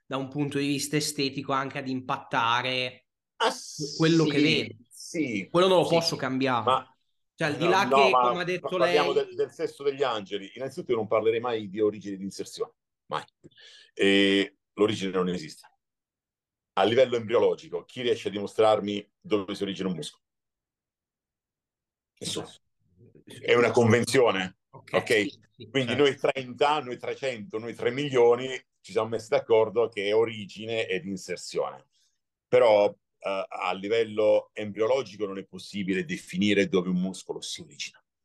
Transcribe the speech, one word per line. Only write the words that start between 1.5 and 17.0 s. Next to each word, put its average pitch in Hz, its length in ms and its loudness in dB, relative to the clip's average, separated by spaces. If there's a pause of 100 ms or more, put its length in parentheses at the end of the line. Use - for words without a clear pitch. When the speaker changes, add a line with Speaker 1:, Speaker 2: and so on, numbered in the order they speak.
Speaker 1:
anche 135 260 -4
ad 131 80 -8
impattare 127 1200 -2 (300)
Speaker 2:
Ah, 233 140 2 (440)
Speaker 1:
quello 160 320 4
che 143 120 0
Speaker 2:
sì, - 20 4
Speaker 1:
vedo. 139 340 0 (140)
Speaker 2:
sì, 117 600 -6
Speaker 1:
Quello 180 180 4
non 185 120 6
lo 156 60 4
Speaker 2:
sì, - 20 -4
Speaker 1:
posso 160 280 0
cambiare. 131 520 -2
Speaker 2:
ma 127 180 2 (500)
Speaker 1:
Cioè, 160 120 -2
al 143 100 -4
di 160 80 -2
Speaker 2:
no, - 20 2
Speaker 1:
là 190 200 2
Speaker 2:
no, - 20 -2
Speaker 1:
che, 135 200 6
Speaker 2:
ma 127 100 4
Speaker 1:
come 123 220 2
ha - 20 -2
detto 175 260 -6
Speaker 2:
pa-, 185 80 -4
parliamo 170 360 2
Speaker 1:
lei - 0 -
Speaker 2:
del, - 200 -2
del 135 180 -4
sesso - 320 -8
degli 139 200 0
angeli. 98 520 -4
Innanzitutto 131 360 -6
io 117 60 0
non 110 100 -4
parlerei 113 320 2
mai 110 300 -6
di 98 100 -8
origine 101 380 -2
di 95 60 -10
inserzione, - 500 -10 (340)
mai. 76 160 -6 (680)
E 98 640 2 (160)
l'origine 98 380 0
non 92 180 0
esiste. 82 380 -8 (1080)
A 98 100 2
livello 120 320 4